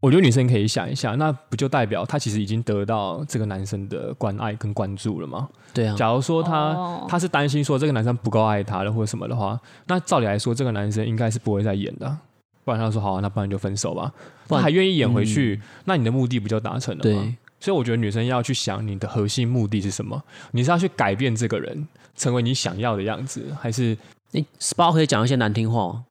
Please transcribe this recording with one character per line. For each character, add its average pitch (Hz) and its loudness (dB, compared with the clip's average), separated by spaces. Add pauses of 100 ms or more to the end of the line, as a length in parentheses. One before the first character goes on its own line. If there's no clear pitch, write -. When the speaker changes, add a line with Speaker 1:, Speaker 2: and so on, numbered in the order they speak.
Speaker 1:
我 135 4
觉 151 8
得 196 8
女 143 8
生 127 4
可 123 4
以 104 2
想 98 -2
一 135 -4
下， 120 -2
那 156 2
不 - -8
就 135 0
代 131 2
表 98 -2
他 - -4
其 117 -2
实 107 0
已 101 -2
经 110 -2
得 104 0
到 101 -2
这 120 -4
个 107 0
男 98 -6
生 98 -6
的 107 -8
关 101 -4
爱 107 -4
跟 104 -6
关 98 -4
注 98 -4
了 80 -8
吗？ 87 -8 (260)
Speaker 2:
对 120 2
啊。 104 -2
Speaker 1:
假 113 2
如 127 2
说 165 0
他， 160 0 (180)
Speaker 3:
哦。 175 -6
Speaker 1:
他 180 0
是 175 0
担 147 2
心 147 2
说 143 2
这 139 2
个 147 2
男 113 0
生 120 2
不 117 -4
够 110 4
爱 104 2
他 98 -4
了 104 0
或 113 0
者 107 0
什 - -6
么 95 -6
的 - -4
话， 107 -2 (280)
那 180 0
照 160 2
理 113 2
来 101 2
说 117 0
这 135 -2
个 123 0
男 104 -2
生 107 0
应 113 -2
该 117 0
是 110 -2
不 110 0
会 101 2
再 107 0
演 98 -4
的 - -8
啊， 147 -4 (460)
不 131 -2
然 110 0
他 113 0
说 107 0
：“好 101 0
啊， 92 -2
那 101 -2
不 101 -2
然 98 -2
就 98 -2
分 98 -4
手 85 -4
吧。” 90 -4 (360)
Speaker 2:
不 156 2
然 135 4
Speaker 1:
他 - 4
还 151 4
愿 185 4
意 190 2
演 120 4
回 110 4
去， 107 0
Speaker 2:
嗯。 - -20 (160)
Speaker 1:
那 185 2
你 127 2
的 113 2
目 127 2
的 120 0
不 104 -6
就 110 0
达 110 -4
成 120 -4
了 - -
吗？ 104 2
Speaker 2:
对。 117 -4 (240)
Speaker 1:
所 196 0
以 190 2
我 131 2
觉 117 0
得 117 2
女 110 0
生 113 0
要 123 0
去 131 -2
想 107 -2
你 101 -4
的 107 -6
核 104 0
心 117 0
目 117 2
的 104 0
是 98 -2
什 - -4
么， 117 -6 (300)
你 120 2
是 147 2
要 175 4
去 185 2
改 101 0
变 120 0
这 113 -2
个 107 -2
人， 151 -8 (300)
成 123 0
为 123 2
你 117 0
想 92 -4
要 113 -2
的 98 -2
样 107 -4
子， 139 -10
还 117 -4
是 113 0 (360)
Speaker 2:
诶， 156 0 (140)
十 - -6
八 170 6
可 160 4
以 156 6
讲 113 4
一 123 2
些 135 2
难 107 2
听 110 2
话 113 2
吗？ 113 -6